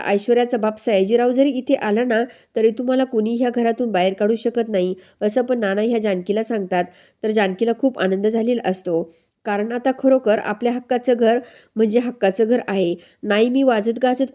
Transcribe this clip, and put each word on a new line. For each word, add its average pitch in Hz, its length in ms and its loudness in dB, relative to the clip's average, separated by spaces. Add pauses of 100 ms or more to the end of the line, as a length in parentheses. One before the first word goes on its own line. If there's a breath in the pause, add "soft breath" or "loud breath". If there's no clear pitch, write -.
ऐश्वर्याचा 240 500 2
बाप 214 280 -2
सयाजीराव 233 480 2
जरी 277 180 4
इथे 254 240 -2
आला 220 300 0
ना 233 180 0 (340 loud breath)
तरी 220 140 4
तुम्हाला 254 340 0
कोणी 233 320 -2
ह्या 247 140 0
घरातून 233 420 -2
बाहेर 190 200 2
काढू 208 220 0
शकत 226 340 -2
नाही," 185 260 -2 (260 loud breath)
असं 214 220 0
पण 247 160 -2
नाना 202 220 -2
ह्या 233 180 0
जानकीला 202 440 -2
सांगतात. 185 420 -2 (380 soft breath)
तर 220 80 -2
जानकीला 214 500 0
खूप 262 180 0
आनंद 190 280 -2
झालेला 226 380 0
असतो, 180 380 -2 (440 soft breath)
कारण 208 260 -4
आता 247 260 -2
खरोखर 262 400 2
आपल्या 220 340 -4
हक्काचं 247 440 -2
घर 233 220 2 (380 loud breath)
म्हणजे 220 220 2
हक्काचं 233 460 0
घर 247 220 2
आहे. 185 280 0 (280 loud breath)
नाही 208 260 2
मी 262 140 2
वाजत 226 400 0
गाजत 262 320 0